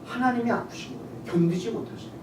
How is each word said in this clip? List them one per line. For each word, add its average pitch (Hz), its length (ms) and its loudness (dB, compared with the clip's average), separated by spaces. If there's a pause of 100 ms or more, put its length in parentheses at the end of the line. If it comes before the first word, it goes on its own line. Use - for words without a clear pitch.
하나님이 240 440 2
아프신 - 480 -4
거예요. - 60 -10 (220)
견디지 170 440 4
못하시고. - 420 -6 (100)